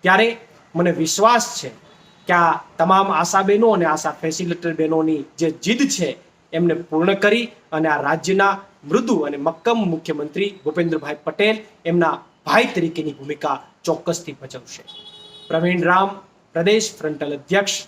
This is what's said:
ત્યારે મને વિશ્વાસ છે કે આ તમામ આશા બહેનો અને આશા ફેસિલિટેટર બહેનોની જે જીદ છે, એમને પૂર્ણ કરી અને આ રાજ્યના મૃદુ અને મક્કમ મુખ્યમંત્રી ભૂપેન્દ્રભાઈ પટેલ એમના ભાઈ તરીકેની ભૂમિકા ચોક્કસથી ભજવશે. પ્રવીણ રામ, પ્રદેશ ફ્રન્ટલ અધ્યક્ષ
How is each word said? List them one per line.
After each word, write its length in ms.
ત્યારે 240
મને 160
વિશ્વાસ 540
છે 120
કે 60
આ 200
તમામ 340
આશા 320
બહેનો 300
અને 120
આશા 360
ફેસિલિટેટર 580
બહેનોની 420
જે 100
જીદ 240
છે, 220
એમને 220
પૂર્ણ 340
કરી 220
અને 180
આ 120
રાજ્યના 520
મૃદુ 260
અને 120
મક્કમ 420
મુખ્યમંત્રી 580
ભૂપેન્દ્રભાઈ 600
પટેલ 320
એમના 300
ભાઈ 300
તરીકેની 440
ભૂમિકા 380
ચોક્કસથી 560
ભજવશે. 420
પ્રવીણ 420
રામ, 200
પ્રદેશ 320
ફ્રન્ટલ 400
અધ્યક્ષ 380